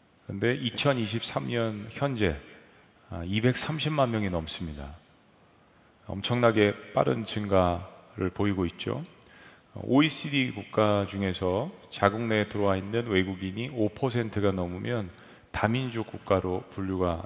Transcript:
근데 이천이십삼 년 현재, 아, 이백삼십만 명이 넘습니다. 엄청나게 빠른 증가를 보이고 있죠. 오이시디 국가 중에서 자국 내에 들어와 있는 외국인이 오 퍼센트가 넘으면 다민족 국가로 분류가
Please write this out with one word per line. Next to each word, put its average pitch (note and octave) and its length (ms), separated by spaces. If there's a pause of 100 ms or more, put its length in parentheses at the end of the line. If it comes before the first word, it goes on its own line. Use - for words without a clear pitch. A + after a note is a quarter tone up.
(260)
근데 A2 280
이천이십삼 B2+ 960
년 A2+ 420
현재, G#2+ 460 (760)
아, E2+ 160
이백삼십만 C3 840
명이 G#2 200
넘습니다. D#2 680 (1080)
엄청나게 G#2+ 880
빠른 C3 300
증가를 F#2 1080
보이고 G2+ 340
있죠. - 380 (720)
오이시디 C3 800
국가 G#2 540
중에서 G2 600 (200)
자국 G2+ 320
내에 A2 220
들어와 G2+ 320
있는 G#2+ 320
외국인이 F#2+ 680
오 A2 140
퍼센트가 A2 640
넘으면 F#2+ 580 (400)
다민족 A2+ 560
국가로 F#2+ 640
분류가 F2+ 560